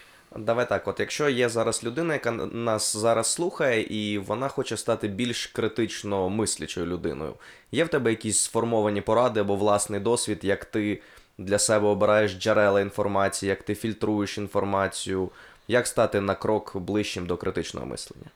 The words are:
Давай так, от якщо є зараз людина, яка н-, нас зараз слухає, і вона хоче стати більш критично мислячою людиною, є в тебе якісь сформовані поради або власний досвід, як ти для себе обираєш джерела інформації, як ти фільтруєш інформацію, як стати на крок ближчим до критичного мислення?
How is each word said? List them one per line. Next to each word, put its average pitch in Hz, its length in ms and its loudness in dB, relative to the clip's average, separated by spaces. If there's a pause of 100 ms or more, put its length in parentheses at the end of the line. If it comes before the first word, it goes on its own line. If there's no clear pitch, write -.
(360)
Давай 117 320 0
так, 98 200 0
от 98 120 -4
якщо 143 280 0
є 123 200 2
зараз 113 360 0
людина, 156 300 -2
яка 123 140 -2
н-, 113 180 -4
нас 113 500 -2
зараз 113 300 2
слухає, 139 560 0
і 104 360 -2
вона 107 300 -4
хоче 127 280 -4
стати 113 320 0
більш 117 380 -4
критично 104 840 -2
мислячою 92 560 -2
людиною, 78 480 -4 (380)
є 139 120 2
в 165 40 -4
тебе 131 220 2
якісь 110 280 -2
сформовані 110 600 0
поради 110 400 2
або 101 160 2
власний 101 440 2
досвід, 110 420 0
як 95 220 0
ти 104 380 -2 (360)
для 98 200 0
себе 104 300 4
обираєш 104 440 4
джерела 101 480 4
інформації, 98 680 0
як 95 120 0
ти 104 120 -2
фільтруєш 104 640 -2
інформацію, 98 920 -2 (380)
як 120 180 2
стати 110 340 2
на 98 140 0
крок - 420 -2
ближчим 98 500 -2
до 87 100 -2
критичного 82 500 -6
мислення? - 500 -12